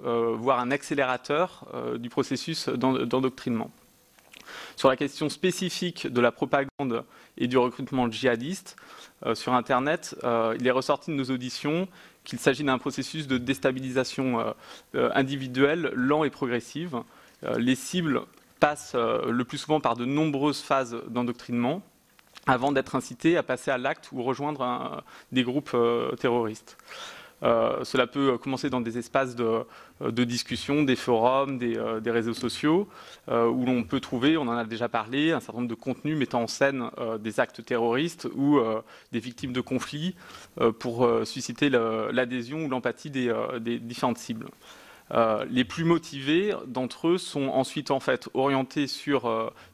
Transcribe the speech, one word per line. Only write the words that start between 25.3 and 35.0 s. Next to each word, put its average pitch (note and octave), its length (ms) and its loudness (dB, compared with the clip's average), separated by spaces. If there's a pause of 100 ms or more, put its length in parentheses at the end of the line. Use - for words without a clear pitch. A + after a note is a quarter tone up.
des B2+ 100 4
groupes, B2+ 320 -2
euh, A#2+ 420 2
terroristes. A#2 600 -2 (640)
Euh, A#2 420 2
cela B2+ 220 2
peut, C#3 260 2
euh, A#2+ 60 0
commencer C3+ 320 -4
dans B2+ 100 0
des A2+ 160 -4
espaces B2+ 400 -2
de, A#2+ 80 0 (560)
euh, A#2+ 100 -2
de A#2+ 140 2
discussion, B2 580 0
des C3 140 4
forums, B2+ 640 2
des, A#2 180 0
euh, A2+ 240 -2
des A#2 100 -2
réseaux A2+ 220 2
sociaux, D3+ 560 2 (400)
euh, A#2 200 4
où B2 180 2
l'on B2 160 2
peut C3 180 -2
trouver, C#3 380 2
on D3 40 -2
en A#2 140 -2
a A#2 80 -2
déjà A2+ 240 -4
parlé, B2+ 440 0